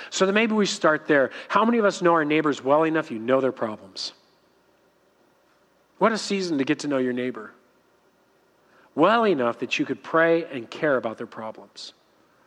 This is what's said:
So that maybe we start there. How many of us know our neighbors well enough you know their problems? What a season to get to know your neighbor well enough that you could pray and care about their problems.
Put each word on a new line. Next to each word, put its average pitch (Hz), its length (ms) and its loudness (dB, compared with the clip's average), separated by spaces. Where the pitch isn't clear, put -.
So - 160 0
that 190 80 0
maybe 220 220 2
we 214 100 2
start 156 420 0
there. 135 240 4
How 202 160 2
many 233 120 2
of 220 80 2
us 190 160 0
know 170 140 4
our 160 100 4
neighbors 151 400 0
well 147 200 4
enough 160 260 -2
you 113 80 -6
know 127 240 2
their 127 100 2
problems? - 640 -8
What 214 140 2
a 214 60 -4
season 185 380 -4
to 135 80 0
get 143 160 -2
to 147 80 -8
know 139 100 0
your 127 140 -2
neighbor 123 400 -8
well 220 320 4
enough 127 320 0
that - 200 -6
you 147 60 0
could 127 180 -8
pray 165 440 2
and 117 240 -12
care 147 260 -2
about 113 220 -4
their 117 80 -10
problems. - 680 -16